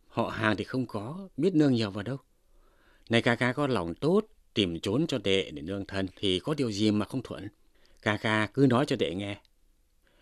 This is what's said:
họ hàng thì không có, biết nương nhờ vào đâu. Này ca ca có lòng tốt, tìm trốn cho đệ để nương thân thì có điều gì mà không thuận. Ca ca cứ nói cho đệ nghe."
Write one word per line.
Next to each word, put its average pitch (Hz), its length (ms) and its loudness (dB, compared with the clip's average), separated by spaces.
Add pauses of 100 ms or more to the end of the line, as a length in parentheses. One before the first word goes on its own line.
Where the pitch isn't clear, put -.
họ 107 220 -2
hàng 107 260 0
thì 104 80 -4
không 127 220 -4
có, 143 520 -10
biết 175 180 2
nương 147 180 6
nhờ 110 160 2
vào 101 140 -6
đâu. 123 140 -6 (920)
Này 113 120 4
ca 120 140 4
ca 123 180 0
có 147 140 -2
lòng 90 280 -2
tốt, 190 300 2 (280)
tìm 87 260 2
trốn 120 280 0
cho 135 100 -4
đệ 98 340 0
để - 100 -10
nương 95 240 -6
thân 98 300 -4
thì 92 240 0
có 147 140 -4
điều 135 180 -2
gì 107 200 2
mà 104 140 0
không 127 180 -6
thuận. - 240 -12 (540)
Ca 107 160 0
ca 107 360 0
cứ 139 160 6
nói 127 160 4
cho 139 100 -2
đệ 85 200 -2
nghe." 101 220 -6 (840)